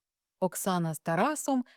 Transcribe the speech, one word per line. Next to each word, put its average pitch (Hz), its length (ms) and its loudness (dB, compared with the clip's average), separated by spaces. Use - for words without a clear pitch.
Оксана 175 540 0
з - 60 -10
Тарасом 254 640 0